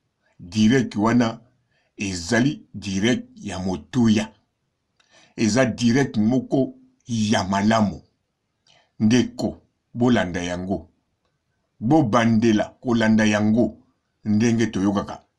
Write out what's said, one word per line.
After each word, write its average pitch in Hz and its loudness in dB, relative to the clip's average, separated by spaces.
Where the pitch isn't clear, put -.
direct 107 0
wana 113 0
ezali 101 -2
direct 101 -2
ya 92 -10
motuya. 107 -2
Eza 117 2
direct 120 0
moko 123 0
ya 107 -2
malamu. 101 0
Ndeko, 110 0
bolanda 98 0
yango. 87 -6
Bobandela 113 2
kolanda 110 2
yango 107 0
ndenge 113 2
toyokaka 98 -4